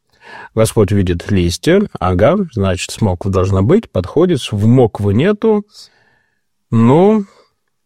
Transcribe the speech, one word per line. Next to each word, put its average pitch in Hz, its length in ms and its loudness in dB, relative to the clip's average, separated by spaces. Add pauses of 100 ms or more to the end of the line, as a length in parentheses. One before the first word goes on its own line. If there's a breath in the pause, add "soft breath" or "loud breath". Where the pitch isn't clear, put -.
(540 loud breath)
Господь 110 380 0
видит 90 380 -2
листья, 101 520 0 (160)
ага, 92 380 2 (160)
значит, 98 380 -4
смоква 98 400 -4
должна 95 320 0
быть, 175 280 0
подходит, 151 500 -2 (120)
в 104 140 -2
моквы 110 480 2
нету, 208 520 -2 (1040 soft breath)
ну, 165 540 4 (600 soft breath)